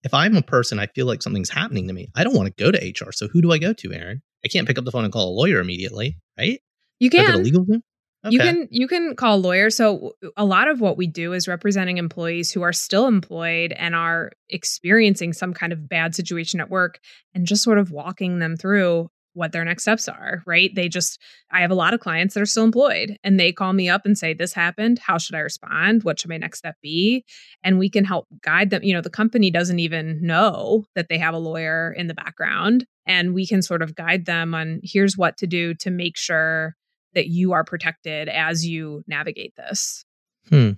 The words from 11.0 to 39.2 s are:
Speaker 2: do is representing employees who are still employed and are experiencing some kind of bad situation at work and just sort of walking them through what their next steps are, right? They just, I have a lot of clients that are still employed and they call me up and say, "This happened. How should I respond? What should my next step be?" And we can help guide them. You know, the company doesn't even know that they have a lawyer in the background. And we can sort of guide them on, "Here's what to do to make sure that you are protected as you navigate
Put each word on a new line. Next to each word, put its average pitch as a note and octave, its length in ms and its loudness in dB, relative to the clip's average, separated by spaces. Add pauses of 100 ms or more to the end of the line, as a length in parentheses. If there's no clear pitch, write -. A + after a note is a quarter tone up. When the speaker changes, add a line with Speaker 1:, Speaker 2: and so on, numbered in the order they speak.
Speaker 2:
do E3+ 260 -6
is F3+ 140 -4
representing F3+ 520 -2
employees E3+ 520 -4
who F3 120 -4
are F3 100 2
still G#3 340 2
employed E3 680 0
and E3+ 220 -4
are E3 380 -2 (180)
experiencing G3 800 2
some F3+ 220 -6
kind E3+ 180 -6
of D#3 160 -10
bad E3 280 -2
situation E3+ 440 -6
at - 80 -6
work F3+ 300 -2 (340)
and F3+ 140 -2
just G3+ 160 2
sort A3 160 4
of F3+ 140 2
walking F3 480 -6
them E3 160 -2
through F3 520 2 (260)
what E3 180 -6
their E3+ 120 -4
next E3+ 200 -4
steps A3 240 0
are, - 380 -10
right? F3+ 280 2
They F3+ 140 -2
just, F3 320 -4 (320)
I F3+ 80 2
have F3 100 2
a F#3 60 2
lot F3+ 180 2
of A#3 60 -2
clients F3 340 -2
that G3+ 60 -2
are G#3 60 0
still A3 180 0
employed A3+ 580 2
and G3 160 4
they F3 140 0
call F#3+ 200 -2
me F#3 160 2
up G3 160 2
and G3+ 140 2
say, D#3+ 160 -4
"This E3+ 180 -6
happened. G#3 460 0
How F3+ 180 -2
should E3 200 -6
I D#3 40 -4
respond? F3 600 0
What E3+ 160 -2
should F3 120 -10
my E3 80 -6
next E3 200 -10
step D#3 240 -12
be?" F#3+ 420 0 (380)
And F#3 160 2
we F#3+ 100 2
can G3 160 2
help F#3 220 -2 (160)
guide F3+ 280 2
them. F#3+ 120 -2
You F#3+ 120 0
know, E3+ 60 -2
the E3 100 -10
company G#3+ 420 2
doesn't F3 260 0
even D#3+ 480 -4
know F#3 600 2 (100)
that E3+ 120 -4
they E3 100 -2
have E3 160 0
a E3 40 -4
lawyer E3 580 -4
in F3 120 -6
the E3 60 -8
background. F3+ 680 0 (220)
And F3+ 260 2
we F#3 140 -2
can F#3+ 160 2
sort E3+ 200 -2
of D#3+ 120 -8
guide E3+ 320 -2
them E3 300 -4
on, D#3+ 260 -6
"Here's G3 340 2
what F3+ 200 0
to F#3+ 100 -4
do E3+ 280 -2
to F3+ 160 -8
make F3 260 -4
sure D#3+ 580 -2 (400)
that E3+ 140 0
you F3+ 240 2
are D#3+ 120 2
protected D#3+ 640 -6
as D#3+ 380 -2
you D#3+ 400 -8
navigate D#3 500 -8